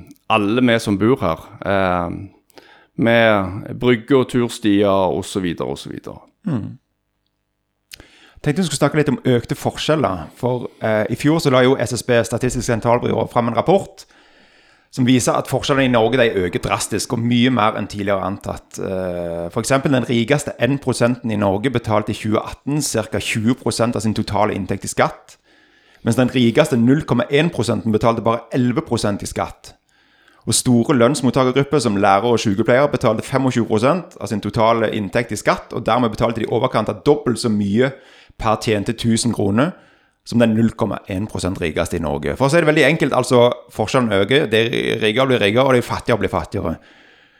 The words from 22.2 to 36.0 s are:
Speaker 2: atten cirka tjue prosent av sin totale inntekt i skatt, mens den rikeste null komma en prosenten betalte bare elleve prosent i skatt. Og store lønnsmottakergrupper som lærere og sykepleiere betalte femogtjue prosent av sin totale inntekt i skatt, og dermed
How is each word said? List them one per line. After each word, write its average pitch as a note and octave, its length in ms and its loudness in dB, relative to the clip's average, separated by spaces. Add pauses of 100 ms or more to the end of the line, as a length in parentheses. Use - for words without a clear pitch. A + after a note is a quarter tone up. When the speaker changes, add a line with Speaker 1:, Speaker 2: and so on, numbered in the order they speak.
Speaker 2:
atten - 400 -6
cirka G#2+ 400 -4
tjue A2+ 340 0
prosent A#2 400 -2
av A2 60 -2
sin G#2 160 -2
totale G#2 400 0
inntekt G2 280 -6
i G2+ 60 -8
skatt, - 460 -4 (640)
mens A2+ 140 2
den B2 120 2
rikeste B2+ 520 2
null C3+ 220 4
komma A#2+ 260 -2
en D3+ 220 2
prosenten G#2+ 420 -2
betalte A2+ 300 0
bare A#2 280 -2
elleve B2 300 0
prosent G#2+ 400 -4
i - 80 -10
skatt. - 460 -8 (720)
Og A2 100 0
store B2 400 4
lønnsmottakergrupper C3 800 2
som G#2 220 0
lærere G2+ 320 4
og A2 80 2
sykepleiere A#2+ 480 2
betalte A#2 320 0
femogtjue C3 480 -2
prosent C3 500 0
av G#2 80 -10
sin G#2 140 -4
totale A2+ 500 2
inntekt G#2+ 400 -4
i - 60 -6
skatt, - 400 -2
og A2+ 80 -8
dermed A#2 240 2